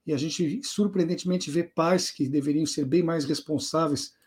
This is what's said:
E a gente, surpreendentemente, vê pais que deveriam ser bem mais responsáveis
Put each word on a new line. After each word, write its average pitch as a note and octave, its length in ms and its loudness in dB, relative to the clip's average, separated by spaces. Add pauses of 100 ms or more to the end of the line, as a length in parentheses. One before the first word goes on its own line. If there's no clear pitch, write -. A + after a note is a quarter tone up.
E D#3 80 0
a - 20 2
gente, D#3 480 -2
surpreendentemente, F3+ 840 0
vê E3 120 0
pais E3+ 480 2
que D3 160 -2
deveriam D3 380 0
ser D3 220 -2
bem E3 160 4
mais E3 240 0
responsáveis D3 880 -2 (120)